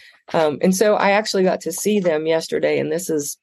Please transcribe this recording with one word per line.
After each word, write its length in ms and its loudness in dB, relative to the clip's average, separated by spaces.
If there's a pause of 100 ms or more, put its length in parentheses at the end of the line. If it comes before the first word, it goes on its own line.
(340)
Um, 280 2
and 140 4
so 200 4
I 160 2
actually 320 0
got 180 0
to 100 -8
see 280 0
them 260 0
yesterday, 540 0
and 120 -2
this 180 -4
is 340 -4